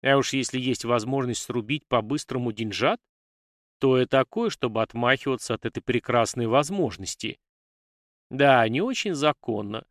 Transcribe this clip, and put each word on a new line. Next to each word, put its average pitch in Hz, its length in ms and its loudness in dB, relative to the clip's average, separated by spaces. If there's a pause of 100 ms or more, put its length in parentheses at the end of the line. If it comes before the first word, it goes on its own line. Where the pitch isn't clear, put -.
А 135 140 4
уж 135 160 0
если 131 260 -2
есть 127 260 -2
возможность 120 580 -2
срубить 123 440 -6
по-быстрому 123 640 -2
деньжат, 110 480 -2 (800)
то 131 220 4
и 127 60 2
такое, 196 440 0
чтобы 113 320 -2
отмахиваться 123 720 0
от - 100 -10
этой 117 180 -6
прекрасной 120 640 0
возможности. 135 920 -2 (920)
Да, 131 400 6
не 123 120 -2
очень 220 340 -4
законно. 110 760 -2